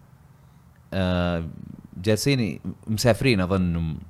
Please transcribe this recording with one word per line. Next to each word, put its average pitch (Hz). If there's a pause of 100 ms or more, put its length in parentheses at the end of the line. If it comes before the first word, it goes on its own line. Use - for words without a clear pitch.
(920)
آه، 87 (500)
جالسين 110
ي-، 85 (280)
مسافرين 110
أظن، 85 (120)